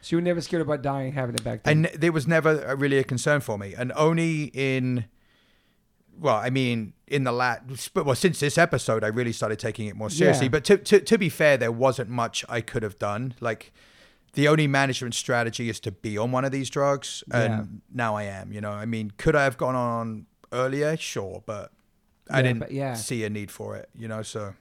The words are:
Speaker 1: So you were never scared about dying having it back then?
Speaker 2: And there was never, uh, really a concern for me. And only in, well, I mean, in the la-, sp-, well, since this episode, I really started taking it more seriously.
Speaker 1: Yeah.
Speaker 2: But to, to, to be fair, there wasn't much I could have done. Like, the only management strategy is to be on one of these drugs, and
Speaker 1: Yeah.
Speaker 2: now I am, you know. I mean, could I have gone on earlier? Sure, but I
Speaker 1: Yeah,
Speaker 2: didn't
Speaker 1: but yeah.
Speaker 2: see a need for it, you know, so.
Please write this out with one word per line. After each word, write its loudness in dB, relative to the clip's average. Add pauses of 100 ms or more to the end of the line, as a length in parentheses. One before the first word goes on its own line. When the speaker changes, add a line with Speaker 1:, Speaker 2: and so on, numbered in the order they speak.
Speaker 1:
So -4
you 4
were 2
never 0
scared -2
about -2
dying -4
having -4
it -4
back -6
then? 4
Speaker 2:
And -4
there 4
was 0
never, 4 (180)
uh, -2
really 4
a 4
concern 0
for -4
me. -10
And -4
only 2
in, 0 (1120)
well, 2
I -2
mean, 0 (140)
in 0
the -2
la-, 0 (180)
sp-, -4
well, 4
since 2
this 0
episode, 2
I 0
really -2
started -2
taking -6
it -10
more -6
seriously. 4
Speaker 1:
Yeah. 2
Speaker 2:
But 0
to, 8
to, 6
to 4
be 2
fair, 4
there 0
wasn't 2
much -2
I -2
could -4
have -6
done. -4
Like, -6 (600)
the 4
only 6
management 0
strategy -2
is -8
to -6
be -6
on 0
one 0
of -2
these -4
drugs, -2
and 2
Speaker 1:
Yeah. -2 (280)
Speaker 2:
now -2
I -4
am, -10
you -10
know. -6
I -8
mean, -4
could 2
I 4
have 0
gone -2
on -4 (260)
earlier? 0
Sure, -8
but -10 (580)
I 0
Speaker 1:
Yeah, 4
Speaker 2:
didn't 2
Speaker 1:
but -8
yeah. -4
Speaker 2:
see -4
a -4
need -8
for -12
it, -14
you -12
know, -6
so. -10